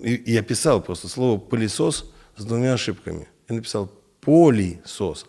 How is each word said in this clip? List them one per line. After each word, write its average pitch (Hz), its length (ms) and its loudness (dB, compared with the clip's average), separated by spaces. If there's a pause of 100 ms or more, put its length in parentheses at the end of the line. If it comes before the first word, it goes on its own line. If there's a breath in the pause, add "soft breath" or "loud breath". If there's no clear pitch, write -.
и, 113 100 0
и 117 200 -4
я 110 100 2
писал 120 380 2
просто 90 260 -10
слово 123 320 0
«пылесос» 123 720 -2 (260 soft breath)
с 104 80 -12
двумя 120 280 0
ошибками. 85 540 -6 (220)
Я 117 60 -4
написал 107 340 -6 (320)
«полисос» 104 1080 2